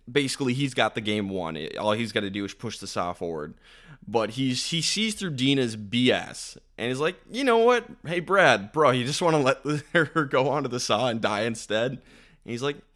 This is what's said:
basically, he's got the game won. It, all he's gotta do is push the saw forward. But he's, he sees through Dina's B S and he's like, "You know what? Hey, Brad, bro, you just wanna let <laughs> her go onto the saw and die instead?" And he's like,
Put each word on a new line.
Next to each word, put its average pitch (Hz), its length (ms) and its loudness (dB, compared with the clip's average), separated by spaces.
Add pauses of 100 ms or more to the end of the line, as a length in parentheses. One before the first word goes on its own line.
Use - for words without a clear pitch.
(100)
basically, 131 440 0
he's 135 180 -2
got 110 220 2
the 113 80 -4
game 104 260 -2
won. 85 280 -4
It, 78 200 -8
all 107 160 0
he's 113 200 -2
gotta 101 180 -2
do 101 160 -4
is - 80 -14
push - 240 -10
the 95 80 -14
saw 90 260 -4
forward. 80 400 -8 (560)
But 107 220 0
he's, 127 400 -4
he 170 100 -2
sees 208 360 -2
through 185 160 -6
Dina's 127 440 0
B 117 340 2
S - 460 -4 (220)
and 117 100 -4
he's 127 100 -4
like, 175 220 -4 (100)
"You 262 140 -4
know 233 140 4
what? 233 260 4 (220)
Hey, 175 140 -2
Brad, 143 520 4
bro, 151 180 6
you 123 140 2
just 143 180 -2
wanna 160 160 4
let 131 260 2
<laughs> 147 280 -2
her 160 320 2
go 135 240 2
onto 139 200 0
the 120 120 -4
saw 120 280 2
and 113 120 -2
die 107 220 0
instead?" 117 500 -2
And - 580 -16
he's 120 120 -6
like, 143 160 -4 (180)